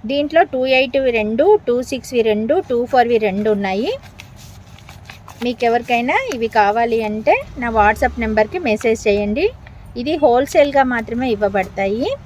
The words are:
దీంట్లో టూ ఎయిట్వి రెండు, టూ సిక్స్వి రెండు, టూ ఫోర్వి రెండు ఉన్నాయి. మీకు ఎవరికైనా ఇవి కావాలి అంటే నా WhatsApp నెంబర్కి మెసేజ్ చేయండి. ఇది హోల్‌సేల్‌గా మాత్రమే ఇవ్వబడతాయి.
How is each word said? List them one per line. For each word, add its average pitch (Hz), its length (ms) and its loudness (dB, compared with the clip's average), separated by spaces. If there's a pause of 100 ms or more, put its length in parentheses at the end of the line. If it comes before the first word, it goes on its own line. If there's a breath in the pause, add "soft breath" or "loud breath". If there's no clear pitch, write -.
(100)
దీంట్లో 294 300 0 (100)
టూ 262 80 -4 (200)
ఎయిట్వి 262 380 0
రెండు, 226 280 0 (220)
టూ 240 80 0 (140)
సిక్స్వి 247 380 -4
రెండు, 220 280 0 (140)
టూ 247 80 0 (140)
ఫోర్వి 240 340 4
రెండు 208 300 0
ఉన్నాయి. 202 380 -2 (1500)
మీకు 240 240 -4
ఎవరికైనా 240 480 0 (180)
ఇవి 226 140 -2 (100)
కావాలి 220 400 2 (100)
అంటే 214 260 0 (280)
నా 240 60 -4 (100)
WhatsApp 214 360 2 (100)
నెంబర్కి 220 420 0
మెసేజ్ 226 400 0
చేయండి. 208 400 0 (540 loud breath)
ఇది 269 120 -4 (120)
హోల్‌సేల్‌గా 277 680 4
మాత్రమే 233 440 -4
ఇవ్వబడతాయి. 202 760 -2 (160)